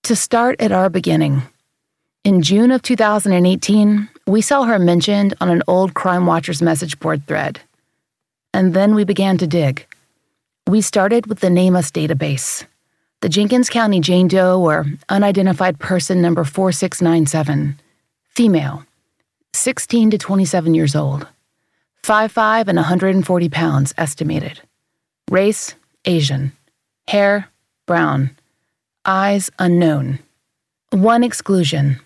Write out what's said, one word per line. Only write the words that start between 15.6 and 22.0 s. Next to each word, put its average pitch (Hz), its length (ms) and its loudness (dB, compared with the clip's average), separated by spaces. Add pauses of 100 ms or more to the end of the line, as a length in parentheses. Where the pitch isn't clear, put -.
person 185 440 -2
number 170 200 0
four 185 300 -2
six - 300 -4
nine 165 240 2
seven, 147 520 -2 (520)
female, 156 540 0 (680)
sixteen 233 580 0
to 214 60 0
twenty-seven 180 560 0
years 151 240 0
old, 143 300 -4 (760)